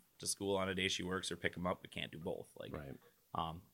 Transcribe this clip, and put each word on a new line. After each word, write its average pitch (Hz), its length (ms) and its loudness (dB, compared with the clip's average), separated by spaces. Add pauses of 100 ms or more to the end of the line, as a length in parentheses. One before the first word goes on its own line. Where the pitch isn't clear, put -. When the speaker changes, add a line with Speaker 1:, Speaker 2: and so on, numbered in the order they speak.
(180)
Speaker 1:
to - 80 -6
school 98 300 2
on 95 120 4
a 95 60 2
day 92 140 4
she 90 140 0
works 92 300 0
or 87 40 -4
pick - 200 2
'em 87 100 0
up, 92 160 2
but - 80 -10
can't - 220 -4
do 82 60 -8
both. - 300 -4 (100)
Like, - 160 -8
Speaker 2:
Right. 69 180 -6 (420)
Speaker 1:
um, 82 280 0 (120)